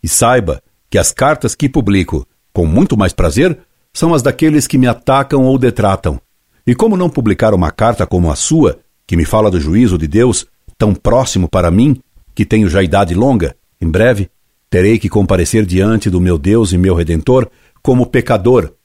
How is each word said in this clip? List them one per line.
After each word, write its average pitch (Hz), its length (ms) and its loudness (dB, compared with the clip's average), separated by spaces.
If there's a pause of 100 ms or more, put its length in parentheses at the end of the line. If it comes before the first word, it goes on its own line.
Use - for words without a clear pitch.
E 87 60 -6
saiba 117 540 0 (280)
que 101 80 0
as - 140 0
cartas 143 420 -2
que 143 140 -2
publico, 98 580 -2 (260)
com 87 140 0
muito 117 300 0
mais 95 180 0
prazer, 123 440 -2 (340)
são 165 200 -2
as 151 80 0
daqueles 143 460 0
que - 100 -4
me 127 100 2
atacam 135 580 0
ou 131 120 2
detratam. 101 640 -2 (460)
E 123 80 2
como 214 200 0
não 180 140 -2
publicar 107 460 0
uma 87 160 0
carta 110 360 -2
como 87 240 0
a 71 60 -4
sua, 156 420 0 (280)
que 113 100 -4
me - 80 0
fala 107 260 0
do 92 80 -2
juízo 90 380 0
de 78 100 -4
Deus, 113 400 0 (300)
tão 107 180 0
próximo 107 540 -2
para 90 220 0
mim, 117 280 2 (360)
que 104 100 -2
tenho 110 240 0
já 95 140 2
idade 90 320 0
longa, 104 420 0 (240)
em 82 80 -2
breve, 98 400 0 (400)
terei 104 300 2
que 101 100 -4
comparecer 98 560 0
diante 98 460 0
do 90 100 0
meu 90 160 0
Deus 98 360 0
e 92 40 0
meu 92 180 2
Redentor 85 540 0 (340)
como 127 220 2
pecador 113 680 0 (100)